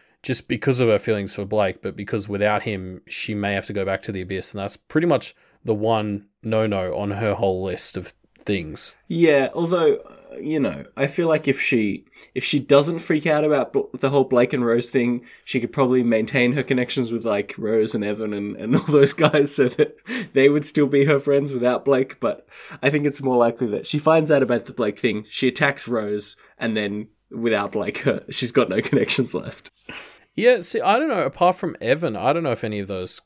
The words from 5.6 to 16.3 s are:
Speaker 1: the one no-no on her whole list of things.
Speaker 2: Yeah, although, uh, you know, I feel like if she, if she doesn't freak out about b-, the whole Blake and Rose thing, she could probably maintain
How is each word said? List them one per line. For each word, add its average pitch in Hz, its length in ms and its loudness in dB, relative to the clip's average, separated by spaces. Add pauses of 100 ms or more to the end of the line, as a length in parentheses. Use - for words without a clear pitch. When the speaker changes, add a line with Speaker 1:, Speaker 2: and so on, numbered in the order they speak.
Speaker 1:
the 113 120 -2
one 107 520 -2 (160)
no-no 107 540 0
on 101 140 -2
her 104 240 -2
whole 95 280 0
list 90 320 -8
of 90 180 -10 (260)
things. - 560 -6 (120)
Speaker 2:
Yeah, 151 460 4
although, 165 440 2
uh, - 400 -18
you 151 220 -2
know, 98 260 -2 (120)
I 135 80 0
feel 165 220 -2
like 151 200 2
if 139 140 0
she, 107 440 0 (280)
if 127 100 -4
she - 160 0
doesn't 143 400 4
freak 160 280 -2
out 151 160 2
about 147 280 0
b-, 139 120 0 (160)
the 135 100 0
whole 135 140 4
Blake 127 300 4
and 127 120 0
Rose 117 240 2
thing, 120 360 0 (180)
she - 160 -4
could 117 120 -2
probably 127 300 4
maintain 120 520 2